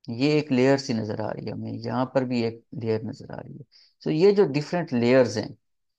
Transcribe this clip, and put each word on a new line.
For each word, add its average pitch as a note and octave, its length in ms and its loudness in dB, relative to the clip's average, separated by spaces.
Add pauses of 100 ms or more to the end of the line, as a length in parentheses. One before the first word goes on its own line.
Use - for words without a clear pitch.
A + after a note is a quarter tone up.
ये C#3+ 280 2
एक D3 140 -2
layer C3 260 4
सी C3 160 -4
नज़र G#2+ 280 -4
आ G#2+ 100 -4
रही - 140 -10
है A2 60 -8
हमें, A2 220 -10
यहाँ A#2 320 -4
पर B2+ 180 -2
भी B2 200 -2
एक A2+ 300 -6
layer A2 300 -4
नज़र - 280 -12
आ - 80 -12
रही - 140 -16
है। C#3 100 -18 (380)
So - 60 -6
ये D#3+ 240 4
जो G3 140 4
different D3+ 480 -4
layers A#2+ 440 4
हैं, - 200 -8 (420)